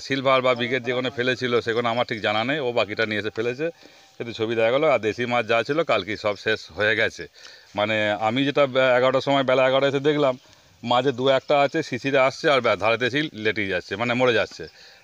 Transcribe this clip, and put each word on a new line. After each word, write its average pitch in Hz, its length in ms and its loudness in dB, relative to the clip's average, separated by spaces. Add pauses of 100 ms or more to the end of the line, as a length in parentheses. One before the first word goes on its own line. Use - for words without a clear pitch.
সিলভার 135 400 0
বা 127 120 4
বিগেট 123 300 -2
যেখানে 127 260 -2
ফেলেছিল, 120 520 -2
সেখানে 117 280 0
আমার 120 160 0
ঠিক 110 160 -6
জানা 107 220 0
নেই, 143 160 -2
ও 123 120 -2
বাকিটা 110 340 0
নিয়ে 107 140 -2
এসে 104 100 -4
ফেলেছে, 123 400 -4 (480)
সেটা 117 140 -8
ছবি 113 240 -4
দেখা 113 160 2
গেলো। 151 160 2
আর 131 120 4
দেশি 110 260 -2
মাছ 120 200 0
যা 117 180 2
ছিল 151 200 -2
কালকেই 104 340 -2
সব 104 200 -2
শেষ - 340 -4
হয়ে 107 240 0
গেছে। 98 320 -2 (480)
মানে, 107 360 0
আমি 110 340 -2
যেটা, 143 180 2
আহ, 135 60 2
এগারোটার 127 520 2
সময়, 139 220 0
বেলা 131 240 4
এগারোটা 135 200 2
এসে 139 120 0
দেখলাম 143 400 2 (440)
মাঝে 123 280 2
দু 127 160 -2
একটা 135 320 2
আছে, 143 240 0
শিশিরে 135 340 -2
আসছে 131 320 2
আর 135 120 4
ব্যা-, 110 160 2
ধারেতে 113 320 0
সেই 147 240 -2
লেটেই 107 340 -2
যাচ্ছে, 92 280 -4
মানে, 120 180 -2
মরে 127 200 4
যাচ্ছে। 87 340 -2 (360)